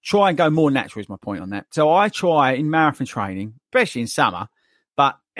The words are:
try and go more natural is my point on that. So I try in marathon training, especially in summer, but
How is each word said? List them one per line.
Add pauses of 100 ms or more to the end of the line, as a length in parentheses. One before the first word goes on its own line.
try
and
go
more
natural
is
my
point
on
that.
So
I
try
in
marathon
training, (140)
especially
in
summer, (480)
but (220)